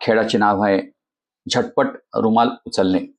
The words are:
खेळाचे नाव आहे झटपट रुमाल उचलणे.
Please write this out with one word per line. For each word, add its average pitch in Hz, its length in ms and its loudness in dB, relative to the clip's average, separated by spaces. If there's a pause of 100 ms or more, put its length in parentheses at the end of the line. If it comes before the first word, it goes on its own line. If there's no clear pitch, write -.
खेळाचे 110 360 0
नाव 104 240 2
आहे 98 200 2 (680)
झटपट 127 380 0 (260)
रुमाल 113 360 2 (160)
उचलणे. 92 540 -2